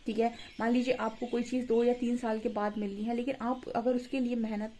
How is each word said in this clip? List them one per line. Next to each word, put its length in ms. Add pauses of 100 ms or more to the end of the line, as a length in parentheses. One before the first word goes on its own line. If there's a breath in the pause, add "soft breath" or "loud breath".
ठीक 140
है। 140 (260 loud breath)
मान 120
लीजिए 220
आपको 320
कोई 180
चीज़ 240
दो 160
या 100
तीन 240
साल 220
के 100
बाद 280
मिलनी 260
है, 120
लेकिन 260
आप 280
अगर 260
उसके 240
लिए 160
मेहनत 440